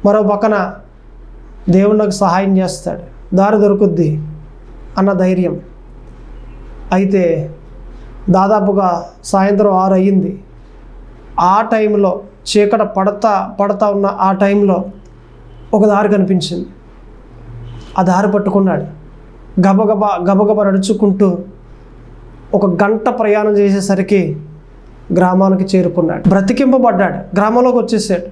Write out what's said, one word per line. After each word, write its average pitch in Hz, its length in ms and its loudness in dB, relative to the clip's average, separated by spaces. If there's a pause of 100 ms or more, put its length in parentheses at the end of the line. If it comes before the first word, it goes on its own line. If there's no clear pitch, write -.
మరో 214 160 2 (120)
పక్కన 214 220 0 (1200)
దేవుడు 202 260 4
నాకు 196 200 -2
సహాయం 196 380 0
చేస్తాడు, - 440 -6 (360)
దారి 208 240 2
దొరుకుద్ది 196 460 2 (920)
అన్న 196 120 2 (120)
ధైర్యం. 185 300 0 (1400)
అయితే 190 280 2 (1120)
దాదాపుగా 196 520 2 (420)
సాయంత్రం 196 520 2
ఆరు 190 160 2
అయ్యింది. 190 320 2 (1200)
ఆ 196 40 4 (180)
టైంలో 208 380 2 (380)
చీకట 208 340 2 (140)
పడతా, 202 360 0 (260)
పడతా 202 260 0 (100)
ఉన్న 202 120 0 (200)
ఆ 196 40 2 (100)
టైంలో 202 360 2 (960)
ఒక 208 100 4 (100)
దారి 208 220 2
కనిపించింది. 185 520 -2 (1300)
ఆ 185 120 2
దారి 196 240 2
పట్టుకున్నాడు. 190 500 0 (800)
గబగబా, 202 460 2 (160)
గబగబా 208 360 2
నడుచుకుంటూ 196 640 2 (1300)
ఒక 202 80 2 (160)
గంట 220 260 0 (120)
ప్రయాణం 214 400 0
చేసేసరికి 196 640 0 (960)
గ్రామానికి 190 540 2
చేరుకున్నాడు. 175 600 0
బ్రతికింపబడ్డాడు, 202 880 2 (160)
గ్రామంలోకి 226 460 2
వచ్చేసాడు. 190 500 -2